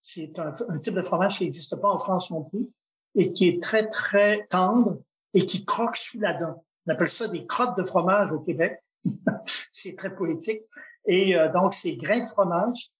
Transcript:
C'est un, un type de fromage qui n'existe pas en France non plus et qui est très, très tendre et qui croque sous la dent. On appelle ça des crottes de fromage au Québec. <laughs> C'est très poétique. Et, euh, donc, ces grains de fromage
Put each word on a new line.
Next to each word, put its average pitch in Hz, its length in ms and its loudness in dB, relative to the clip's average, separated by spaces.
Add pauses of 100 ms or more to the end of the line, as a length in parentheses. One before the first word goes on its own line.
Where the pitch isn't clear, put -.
C'est - 380 -10
un, 151 140 -6 (160)
un 160 80 -4
type 185 180 -4
de 185 60 0
fromage 190 360 0
qui 190 60 -2
n'existe 156 320 -6
pas 185 140 0
en 185 100 0
France 185 320 -2
non 160 120 -6
plus 202 260 -6 (460)
et - 180 4
qui 180 160 6
est 175 120 0
très, 214 280 0
très 208 600 2
tendre 190 500 2 (340)
et 185 120 4
qui - 200 -6
croque - 320 -2
sous - 240 -6
la 190 100 0
dent. - 320 -6 (220)
On 160 80 0
appelle 170 160 0
ça 226 180 -4
des 170 180 -6
crottes 240 320 0
de 185 60 -2
fromage 185 480 2
au 156 80 -2
Québec. 165 420 -2 (220)
<laughs> - 60 0 (640)
C'est - 240 -8
très 190 180 -8
poétique. 175 460 -4 (440)
Et, 190 300 4
euh, 160 160 4
donc, 180 220 2
ces 151 240 -4
grains 202 260 0
de 240 60 -8
fromage 196 720 0